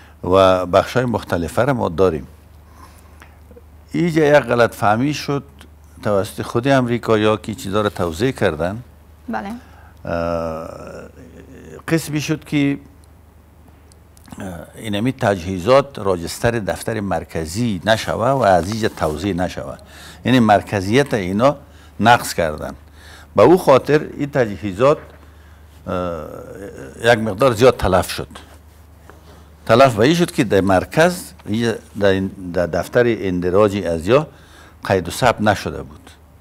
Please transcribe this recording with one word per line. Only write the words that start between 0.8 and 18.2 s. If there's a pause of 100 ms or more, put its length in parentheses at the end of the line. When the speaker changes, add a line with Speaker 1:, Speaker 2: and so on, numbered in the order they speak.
Speaker 1:
مختلفه
را
ما
داریم. (1700)
اینجا
یک
غلط
فهمی
شد (600)
توسط
خود
امریکایی‌ها
که
چیزا
را
توزیع
کردن. (460)
Speaker 2:
بله. (560)
Speaker 1:
اه، (1200)
قسمی
شد
که، (1600)
اه، (300)
اینمی
تجهیزات
راجستر
دفتر
مرکزی
نشوه